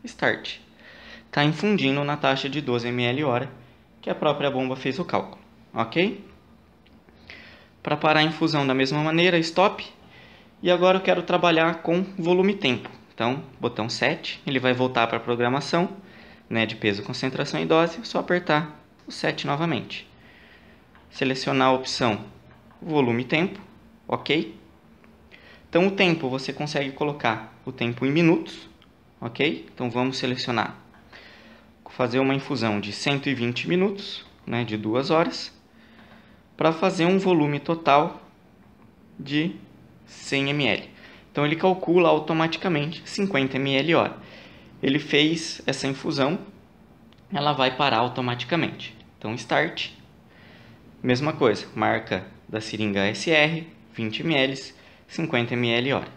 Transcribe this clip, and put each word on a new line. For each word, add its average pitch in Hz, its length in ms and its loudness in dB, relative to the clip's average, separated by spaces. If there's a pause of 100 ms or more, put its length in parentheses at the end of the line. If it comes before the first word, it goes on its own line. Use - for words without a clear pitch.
Start. - 520 -2 (720)
Tá 147 140 2
infundindo 151 580 2
na 143 140 -2
taxa 135 320 0
de 143 140 -4
doze 120 260 0
M 123 160 -2
L 127 200 0
hora, 127 280 0 (480)
que - 80 -8
a 180 60 -2
própria 143 360 0
bomba 131 240 -2
fez 127 240 -4
o - 60 -4
cálculo, - 360 -4 (320)
ok? 160 520 0 (1600)
Pra 147 140 0
parar 156 240 4
a 151 40 6
infusão 156 420 0
da 131 80 2
mesma 139 280 2
maneira, 170 360 4
stop. 180 480 2 (760)
E 175 80 2
agora 180 280 6
eu 185 40 -2
quero 180 200 2
trabalhar 170 600 2
com 175 200 0 (160)
volume 185 340 4
e 196 40 -2
tempo. 123 340 -2 (240)
Então, 131 280 -2 (160)
botão 117 300 -4
sete, - 580 -2
ele 135 120 -2
vai 127 160 2
voltar 123 320 2
pra 117 120 -2
programação, 123 720 0 (600)
né, 113 180 0
de 113 100 -8
peso, 104 260 0
concentração 135 560 -4
e 160 60 -2
dose, 165 380 2
só - 160 -6
apertar 165 600 -2 (280)
o - 60 -16
sete - 340 -4
novamente. 147 600 -4 (1040)
Selecionar 131 580 0
a 131 40 6
opção 127 500 0 (600)
volume 131 400 2
e 127 40 -6
tempo, 170 320 -2 (480)
ok? - 480 -2 (1160)
Então, 175 160 4
o 190 60 4
tempo, 170 360 2
você 135 240 -4
consegue 143 400 -4
colocar 123 640 -4 (100)
o 127 80 -8
tempo 120 320 -4
em 135 60 2
minutos, 165 580 2 (500)
ok? - 540 -4
Então, 123 160 -6
vamos 127 300 -2
selecionar, 123 580 -4 (1120)
fazer 123 300 0
uma 135 160 2
infusão 113 440 -2
de 101 140 -6
cento 143 380 -2
e 131 40 0
vinte 120 320 -4
minutos, 190 560 -2 (240)
né, 117 180 -2
de 107 120 -4
duas 110 340 -2
horas, - 480 0 (960)
pra 156 160 4
fazer 170 340 2
um 190 120 6
volume 151 400 4
total 156 640 2 (960)
de 151 380 -2 (500)
cem 139 440 -2
M 143 160 2
L. - 240 0 (420)
Então, 147 120 2
ele 151 120 2
calcula 180 520 4
automaticamente 160 960 0
cinquenta 139 520 -2
M 139 200 0
L 156 180 2
hora. 120 220 2 (640)
Ele 135 160 0
fez 156 680 0
essa 139 200 -2
infusão, 139 520 0 (920)
ela 147 200 2
vai 131 240 2
parar 131 220 2
automaticamente. 123 960 -2 (240)
Então, 110 160 -8
start, - 560 -2 (1120)
mesma 127 300 0
coisa, 117 420 2
marca 107 520 -2 (220)
da 110 120 -6
seringa 104 460 -2
S 107 240 -4
R, 160 360 2 (280)
vinte 110 260 -6
M 165 140 -2
L, 135 200 2 (540)
cinquenta 123 460 -2
M 120 160 0
L 123 220 0
hora. 95 240 -2